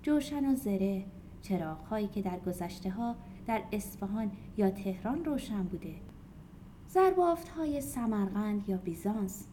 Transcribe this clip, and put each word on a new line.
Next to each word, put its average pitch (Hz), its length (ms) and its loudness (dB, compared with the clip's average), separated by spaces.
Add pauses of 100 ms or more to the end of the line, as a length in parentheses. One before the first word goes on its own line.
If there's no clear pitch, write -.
جوشن 285 500 2
و - 20 8
زره، 196 500 2 (380)
چراغ‌هایی 180 640 -2
که 202 140 -2
در 180 160 -2
گذشته‌ها 185 760 -2 (300)
در 226 160 2 (100)
اصفهان 208 580 -2 (260)
یا 196 140 6
تهران 196 540 -2
روشن 240 380 0
بوده، 170 320 -4 (960)
زربافت‌های 339 920 4
سمرقند 208 880 0
یا 190 80 2
بیزانس. 190 760 -2